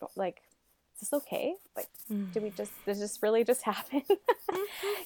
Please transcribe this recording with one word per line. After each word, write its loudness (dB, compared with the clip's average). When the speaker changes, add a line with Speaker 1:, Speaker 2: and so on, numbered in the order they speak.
Speaker 1:
no-, -12
like, -2
is -14
this 0
okay? -2
Like, -8
Speaker 2:
Mm. -4
Speaker 1:
do 2
we -2
just, -8
does 0
this -4
really 6
just 4
happen? 0
<laughs> 6
Speaker 2:
Mm-hmm. -2